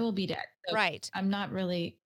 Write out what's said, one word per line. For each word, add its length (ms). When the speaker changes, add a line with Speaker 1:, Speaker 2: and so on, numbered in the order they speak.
Speaker 1:
will 120
be 140
dead, 180
so 80
Speaker 2:
Right. 400
Speaker 1:
I'm 160
not 220
really, 540